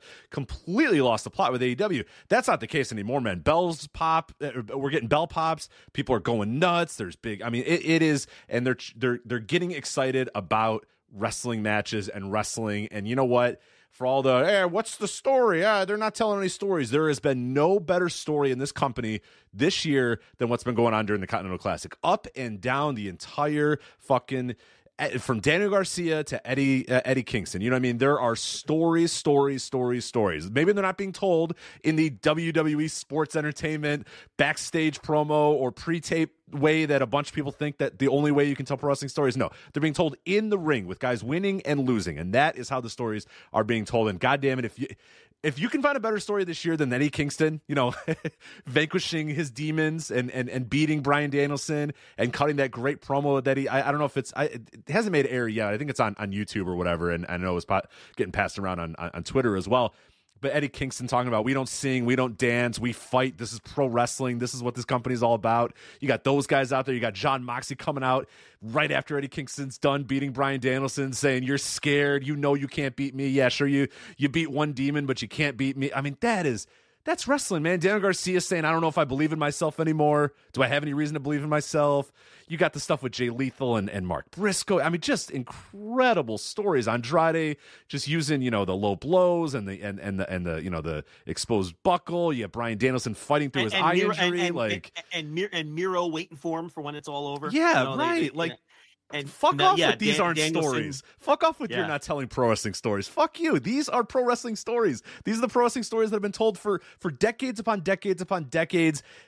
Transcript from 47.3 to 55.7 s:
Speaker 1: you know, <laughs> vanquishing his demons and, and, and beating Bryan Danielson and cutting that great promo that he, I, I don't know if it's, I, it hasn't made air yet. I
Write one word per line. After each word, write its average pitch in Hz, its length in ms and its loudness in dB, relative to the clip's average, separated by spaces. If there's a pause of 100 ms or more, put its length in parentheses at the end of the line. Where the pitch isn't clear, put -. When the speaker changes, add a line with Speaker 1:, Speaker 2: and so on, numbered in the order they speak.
Speaker 1:
you 143 60 -4
know, 127 220 2 (340)
<laughs> - 380 -18
vanquishing 156 640 0
his 151 200 -4
demons 156 640 -2
and, 123 180 0
and, 127 180 -4
and 120 220 -4
beating 151 320 2
Bryan 143 300 2
Danielson 147 600 0 (280)
and 120 120 2
cutting 147 260 2
that 139 120 2
great 120 320 -4
promo 139 420 0
that 135 140 2
he, 135 100 -2
I, 127 200 0
I 143 40 0
don't 147 80 0
know 151 60 2
if 139 120 -4
it's, 131 180 -6
I, 143 100 -2
it 120 440 -10
hasn't 208 220 2
made 143 140 4
air 123 220 -2
yet. 110 220 -2
I 104 100 -2